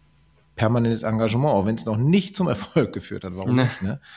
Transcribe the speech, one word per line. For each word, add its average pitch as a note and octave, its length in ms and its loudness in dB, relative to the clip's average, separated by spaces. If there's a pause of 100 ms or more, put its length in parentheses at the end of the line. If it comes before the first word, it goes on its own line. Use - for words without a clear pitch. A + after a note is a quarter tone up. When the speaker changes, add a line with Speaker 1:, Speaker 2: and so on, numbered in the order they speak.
(560)
Speaker 1:
permanentes A#2 480 2
Engagement, A2+ 500 2
auch G2 120 2
wenn's A2 200 -2
noch G#2+ 120 -2
nicht D#3 380 2
zum F3+ 140 0
Erfolg A#2+ 440 -2
geführt F#2+ 300 -10
hat, F#2 120 -10
warum F#2+ 200 0
Speaker 2:
Ne. B2+ 80 6
Speaker 1:
nicht, A#2+ 180 -2
ne? F#2+ 180 -6 (180)